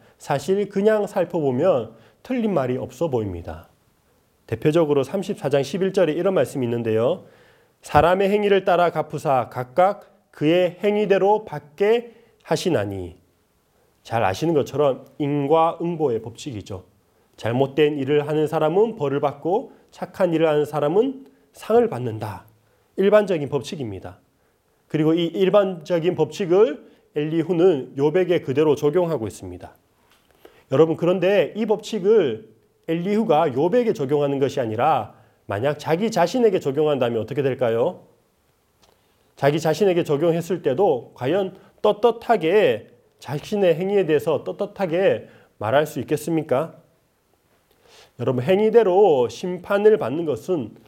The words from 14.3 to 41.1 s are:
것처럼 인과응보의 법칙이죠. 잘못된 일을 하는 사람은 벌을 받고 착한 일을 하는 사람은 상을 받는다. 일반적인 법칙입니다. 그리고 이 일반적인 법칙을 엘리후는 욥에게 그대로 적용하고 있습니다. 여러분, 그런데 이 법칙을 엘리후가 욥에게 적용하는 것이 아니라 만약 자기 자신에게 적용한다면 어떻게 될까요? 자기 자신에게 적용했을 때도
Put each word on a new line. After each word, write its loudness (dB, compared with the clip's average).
것처럼 0
인과응보의 0
법칙이죠. -14
잘못된 0
일을 0
하는 0
사람은 0
벌을 -4
받고 -4
착한 -2
일을 2
하는 2
사람은 0
상을 2
받는다. -8
일반적인 2
법칙입니다. -8
그리고 2
이 0
일반적인 0
법칙을 0
엘리후는 0
욥에게 0
그대로 2
적용하고 -2
있습니다. -16
여러분, 4
그런데 2
이 -4
법칙을 0
엘리후가 0
욥에게 0
적용하는 0
것이 0
아니라 -2
만약 -4
자기 -2
자신에게 2
적용한다면 0
어떻게 -6
될까요? -2
자기 0
자신에게 0
적용했을 -2
때도 0